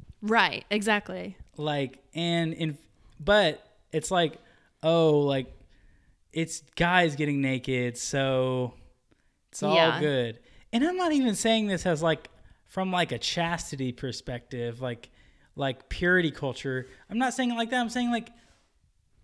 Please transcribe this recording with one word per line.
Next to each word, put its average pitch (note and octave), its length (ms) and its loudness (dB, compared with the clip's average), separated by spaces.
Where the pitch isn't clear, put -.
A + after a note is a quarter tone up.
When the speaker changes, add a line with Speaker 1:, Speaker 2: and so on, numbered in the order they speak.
Speaker 1:
Right. G#3 480 2
Exactly. G3+ 680 -2
Speaker 2:
Like, D3 420 -4
and E3 400 0
in, D#3 240 -4
but E3 420 4
it's D#3 180 -2
like, F3 280 2
oh, D#3+ 360 6
like, C#3 340 0
it's E3 300 -6
guys E3+ 400 4
getting C#3+ 260 0
naked, B2+ 560 0
so C3 760 0
it's - 120 -8
all D3+ 120 4
Speaker 1:
Yeah. E3 240 4
Speaker 2:
good. B2+ 400 0
And A#3 100 2
I'm F4+ 140 0
not F4 160 2
even B3+ 220 2
saying A3+ 320 2
this F#3 180 -2
as, E3 160 0
like, D#3+ 280 0
from, F#3+ 240 -6
like, F3 220 0
a A#2 60 -4
chastity C#3 760 -4
perspective, A#2+ 880 -8
like, A#2+ 280 -8
like, C3+ 320 -4
purity F3 420 2
culture. B2+ 560 -6
I'm G3 80 -6
not B3 160 0
saying B3 180 -2
it A#3 40 -6
like A#3 140 -4
that. B3+ 100 -2
I'm A#3 100 -2
saying, A#3+ 220 -2
like, A#3 180 -4